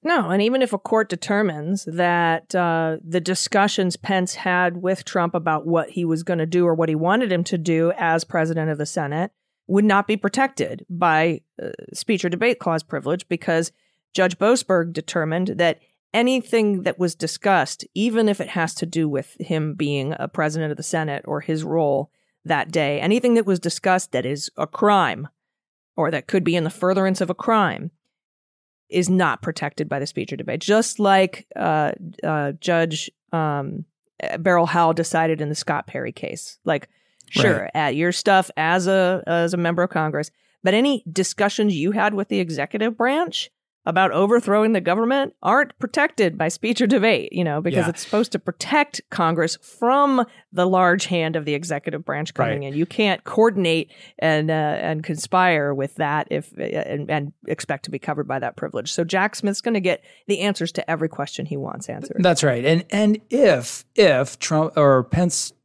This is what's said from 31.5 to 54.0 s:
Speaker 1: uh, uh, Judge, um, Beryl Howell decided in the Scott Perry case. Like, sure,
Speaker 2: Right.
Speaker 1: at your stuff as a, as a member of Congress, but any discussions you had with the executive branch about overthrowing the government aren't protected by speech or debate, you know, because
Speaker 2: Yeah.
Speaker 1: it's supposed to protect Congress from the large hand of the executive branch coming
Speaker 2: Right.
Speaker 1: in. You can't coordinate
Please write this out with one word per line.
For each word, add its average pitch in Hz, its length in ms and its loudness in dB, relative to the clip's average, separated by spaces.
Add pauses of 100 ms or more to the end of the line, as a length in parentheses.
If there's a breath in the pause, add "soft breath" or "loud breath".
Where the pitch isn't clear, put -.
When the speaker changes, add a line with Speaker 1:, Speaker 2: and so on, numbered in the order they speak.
Speaker 1:
uh, 156 360 0 (300)
uh, 147 380 -2
Judge, 165 500 0 (220)
um, 151 540 -4 (520)
Beryl 175 280 4
Howell 165 260 4
decided 160 480 0
in 151 80 -4
the 151 60 -4
Scott - 320 -4
Perry 123 260 -8
case. - 540 -12
Like, 147 220 -2 (420 soft breath)
sure, 175 320 2
Speaker 2:
Right. - 100 -10
Speaker 1:
at 147 240 -2
your 170 160 0
stuff 190 460 2
as 175 280 2
a, 185 400 2
as 170 280 0
a 175 40 -2
member 170 240 0
of 180 80 0
Congress, 156 400 -4 (320)
but 185 120 2
any 269 360 2
discussions 202 640 0
you 160 180 0
had 208 200 0
with 196 160 -4
the 196 120 0
executive 180 560 -4
branch 294 540 -2 (340)
about 180 280 2
overthrowing 214 600 4
the 190 60 2
government 226 600 0
aren't 262 380 2
protected 240 580 0
by 160 80 0
speech 220 340 -2
or 247 60 4
debate, 208 460 4
you 180 100 -2
know, 151 180 0
because 170 260 0
Speaker 2:
Yeah. - 20 0
Speaker 1:
it's 165 120 -6
supposed - 300 0
to - 80 -4
protect - 640 -2 (100)
Congress 165 460 0
from 262 680 2 (280 soft breath)
the 180 160 2
large 185 380 4
hand 160 280 -2
of 151 120 -2
the 147 80 0
executive 156 500 -6
branch 143 280 -6
coming 117 280 -2
Speaker 2:
Right. 139 80 -8
Speaker 1:
in. 135 100 -10
You 170 80 0
can't 202 380 0
coordinate 185 680 2 (300 loud breath)